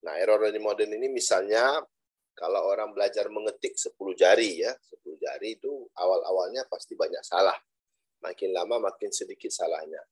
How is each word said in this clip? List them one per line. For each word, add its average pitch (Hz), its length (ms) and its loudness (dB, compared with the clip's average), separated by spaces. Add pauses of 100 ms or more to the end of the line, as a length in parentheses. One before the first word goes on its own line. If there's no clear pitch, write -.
Nah, 80 160 -6
error 104 240 6
learning 107 240 0
model 107 240 0
ini 110 240 -4
misalnya 113 640 2 (560)
kalau 90 400 -2
orang 104 160 -4
belajar 101 400 -2
mengetik 107 480 -6
sepuluh - 400 -6
jari 92 480 6
ya, 123 160 -2
sepuluh - 400 -16
jari 95 400 -8
itu 135 80 -6 (240)
awal-awalnya 92 720 0
pasti - 320 -12
banyak 82 240 -2
salah. 87 320 2 (720)
Makin 90 240 -4
lama 98 400 0
makin 98 240 -8
sedikit 95 400 -8
salahnya. 80 480 -4 (100)